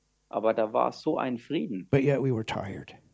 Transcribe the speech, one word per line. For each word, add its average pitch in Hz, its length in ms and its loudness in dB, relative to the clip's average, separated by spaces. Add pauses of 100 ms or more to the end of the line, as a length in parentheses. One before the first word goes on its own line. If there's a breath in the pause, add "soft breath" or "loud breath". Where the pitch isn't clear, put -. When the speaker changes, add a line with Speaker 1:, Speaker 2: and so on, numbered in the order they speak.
(300)
Speaker 1:
Aber 107 240 2
da 110 200 0
war 123 180 2
so - 280 -2
ein 127 180 -2
Frieden. 143 540 -4
Speaker 2:
But 139 100 6
yet 135 200 2
we 135 120 2
were 110 120 -2
tired. - 500 -6 (180)